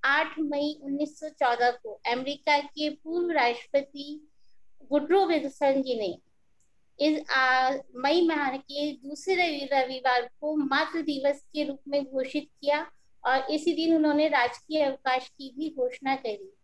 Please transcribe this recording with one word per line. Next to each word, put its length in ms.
आठ 360
मई 440
उन्नीस 360
सौ 100
चौदह 420
को 300
अमेरिका 480
के 300
पूर्व 420
राष्ट्रपति 960
वुडरो 340
विल्सन 560
जी 140
ने 240
इस, 300
आ, 420
मई 320
माह 300
के 360
दूसरे 720
रवि-, 80
रविवार 560
को 140
मातृ 460
दिवस 400
के 100
रूप 240
में 180
घोषित 440
किया 300
और 260
इसी 220
दिन 220
उन्होंने 320
राजकीय 560
अवकाश 460
की 280
भी 120
घोषणा 460
करी। 380